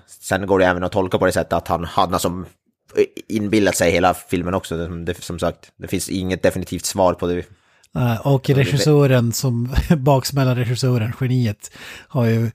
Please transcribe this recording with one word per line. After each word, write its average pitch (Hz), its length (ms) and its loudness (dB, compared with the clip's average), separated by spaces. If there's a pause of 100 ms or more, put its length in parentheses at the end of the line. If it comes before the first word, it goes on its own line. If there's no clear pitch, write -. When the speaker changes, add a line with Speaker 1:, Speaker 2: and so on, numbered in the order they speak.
(220)
Speaker 1:
sen 95 260 -4
går 95 120 4
det 92 60 6
även 90 180 2
att 90 80 -4
tolka 95 260 -2
på 95 80 2
det 92 60 4
sättet 87 220 -2
att 85 140 -4
han, 85 180 -2
han 90 260 0
har 90 80 -2
som 90 260 -4 (840)
inbillat 104 480 0
sig 87 160 2
hela 90 220 4
filmen 87 400 -4
också. 90 240 -4
Det, 85 280 -8
det, 87 180 -8
som 87 160 -10
sagt, - 380 -6
det 92 100 -14
finns 90 220 -6
inget 92 340 -4
definitivt 92 420 -2
svar 92 280 2
på 90 140 -4
det. 87 180 -4 (500)
Speaker 2:
Eh, 120 320 -2
och 139 220 2
Speaker 1:
Ja, 139 60 4
det 139 60 4
Speaker 2:
regissören 131 720 4
som, 123 420 -2 (140)
<laughs> 175 80 4
baksmälla 135 580 2
regissören, 120 640 0
geniet, 123 520 -2 (360)
har 123 180 0
ju, 113 280 2